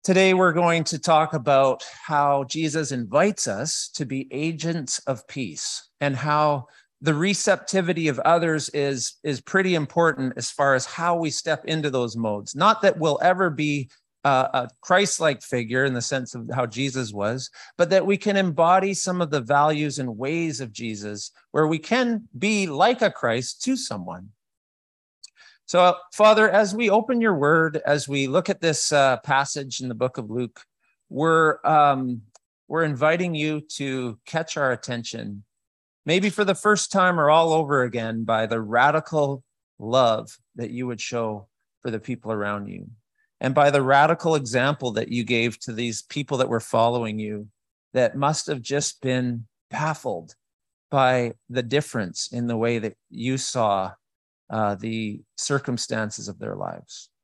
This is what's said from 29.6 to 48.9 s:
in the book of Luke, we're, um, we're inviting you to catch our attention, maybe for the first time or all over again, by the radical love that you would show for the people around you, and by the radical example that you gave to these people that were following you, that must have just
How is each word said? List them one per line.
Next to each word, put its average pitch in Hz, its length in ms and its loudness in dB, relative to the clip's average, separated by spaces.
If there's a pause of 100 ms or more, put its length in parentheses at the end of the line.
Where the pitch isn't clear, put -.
in 127 80 -8
the 120 60 -6
book 123 240 -4
of 110 140 -10
Luke, 120 300 -6 (460)
we're, 160 560 2
um, 135 580 2 (440)
we're 160 160 -2
inviting 156 540 0
you 151 240 -2 (160)
to 131 500 -6
catch 165 300 -6
our 135 160 0
attention, 113 720 -8 (600)
maybe 185 260 2
for 208 140 0
the 190 100 2
first - 360 0
time 180 300 2
or 147 100 4
all 160 220 6
over 147 300 2
again, 113 420 -4
by 110 220 0
the 113 140 -2
radical 139 840 0 (340)
love 113 600 0 (180)
that 117 140 -8
you 123 160 -8
would 117 140 -8
show 110 480 -6 (340)
for 123 80 -6
the 110 100 -6
people 117 320 -8
around 101 360 -4
you, 92 220 -14 (500)
and 131 140 -2
by 147 160 6
the 139 120 4
radical 156 520 4
example 131 580 0
that 113 180 -4
you 120 120 -2
gave 117 380 0
to 120 120 -10
these 113 280 -4
people 143 380 -6
that 127 100 2
were 113 120 -2
following 117 580 0
you, 107 280 -8 (460)
that 127 240 2
must 143 300 -2
have 139 160 -6
just 139 400 -6